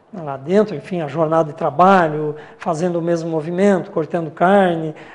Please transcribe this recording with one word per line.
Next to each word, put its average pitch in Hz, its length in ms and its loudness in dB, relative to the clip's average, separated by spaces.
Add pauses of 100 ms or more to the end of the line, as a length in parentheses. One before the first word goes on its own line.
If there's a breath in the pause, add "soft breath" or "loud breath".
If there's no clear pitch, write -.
(160)
lá 147 200 -8
dentro, 185 400 0
enfim, 175 240 -8
a 151 80 -4
jornada 160 420 0
de - 80 -14
trabalho, 151 760 2 (200 loud breath)
fazendo 170 440 -4
o - 20 -4
mesmo 170 260 -2
movimento, 175 640 0
cortando 160 400 -4
carne, 175 640 2 (200 loud breath)